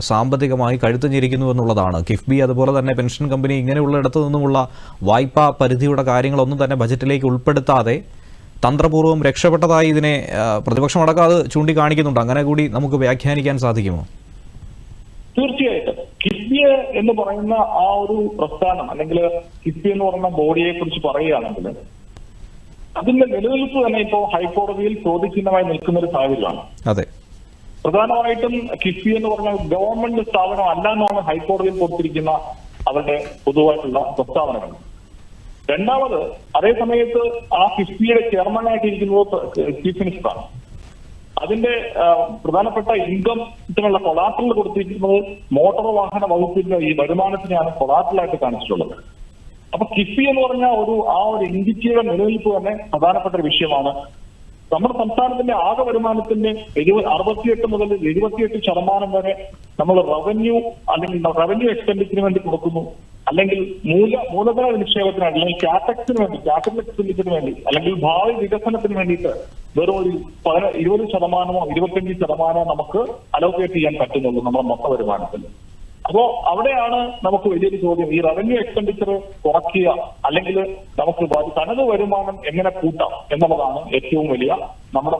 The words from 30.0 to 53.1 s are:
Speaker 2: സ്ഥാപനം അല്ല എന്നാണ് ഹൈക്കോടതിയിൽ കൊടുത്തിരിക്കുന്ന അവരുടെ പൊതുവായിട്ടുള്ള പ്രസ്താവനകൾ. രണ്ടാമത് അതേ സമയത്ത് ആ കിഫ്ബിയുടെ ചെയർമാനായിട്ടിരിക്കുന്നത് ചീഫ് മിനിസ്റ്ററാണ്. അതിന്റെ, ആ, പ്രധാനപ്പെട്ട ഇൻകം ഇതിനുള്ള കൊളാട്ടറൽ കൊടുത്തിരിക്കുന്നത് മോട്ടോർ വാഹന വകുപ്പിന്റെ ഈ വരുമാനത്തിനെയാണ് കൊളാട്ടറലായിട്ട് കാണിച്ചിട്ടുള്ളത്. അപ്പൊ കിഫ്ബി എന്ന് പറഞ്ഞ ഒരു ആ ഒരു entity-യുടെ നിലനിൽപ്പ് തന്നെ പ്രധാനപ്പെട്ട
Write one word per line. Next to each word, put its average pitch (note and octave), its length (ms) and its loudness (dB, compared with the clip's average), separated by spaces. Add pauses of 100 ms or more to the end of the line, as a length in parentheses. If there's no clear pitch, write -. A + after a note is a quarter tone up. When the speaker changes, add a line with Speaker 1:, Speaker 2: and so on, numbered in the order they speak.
Speaker 2:
സ്ഥാപനം F#3 480 0
അല്ല F3 180 0
എന്നാണ് G#3 320 0
ഹൈക്കോടതിയിൽ F#3 580 -2
കൊടുത്തിരിക്കുന്ന D#3+ 520 -2 (580)
അവരുടെ D3 360 -2 (200)
പൊതുവായിട്ടുള്ള D3 560 2 (180)
പ്രസ്താവനകൾ. B2 760 -4 (760)
രണ്ടാമത് A3+ 540 0 (320)
അതേ G3 160 4
സമയത്ത് A#3 840 0
ആ F#3+ 240 2
കിഫ്ബിയുടെ A3 420 2
ചെയർമാനായിട്ടിരിക്കുന്നത് G#3 1080 0 (300)
ചീഫ് D#3+ 440 -2
മിനിസ്റ്ററാണ്. E3+ 420 -4 (1000)
അതിന്റെ, A3+ 560 -2
ആ, A3 460 2
പ്രധാനപ്പെട്ട G3+ 440 0
ഇൻകം G3 540 0
ഇതിനുള്ള G#3 560 -2
കൊളാട്ടറൽ F#3+ 540 0
കൊടുത്തിരിക്കുന്നത് G3 720 0 (280)
മോട്ടോർ G3+ 420 2
വാഹന G3 380 0
വകുപ്പിന്റെ F3 460 0
ഈ D3+ 220 0
വരുമാനത്തിനെയാണ് F3 760 0
കൊളാട്ടറലായിട്ട് E3+ 600 2
കാണിച്ചിട്ടുള്ളത്. A2 600 -4 (760)
അപ്പൊ G#3+ 140 -2 (120)
കിഫ്ബി G#3 260 0
എന്ന് C4+ 160 2
പറഞ്ഞ B3+ 240 0
ഒരു A3 440 0
ആ F#3 160 2
ഒരു G#3+ 200 0
entity-യുടെ G#3+ 580 0
നിലനിൽപ്പ് G#3 540 0
തന്നെ G3 200 -2 (160)
പ്രധാനപ്പെട്ട F3 420 2